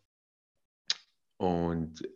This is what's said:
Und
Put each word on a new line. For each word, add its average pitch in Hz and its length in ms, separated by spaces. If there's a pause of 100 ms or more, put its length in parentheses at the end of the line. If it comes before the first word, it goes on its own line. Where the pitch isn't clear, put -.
(1400)
Und 85 800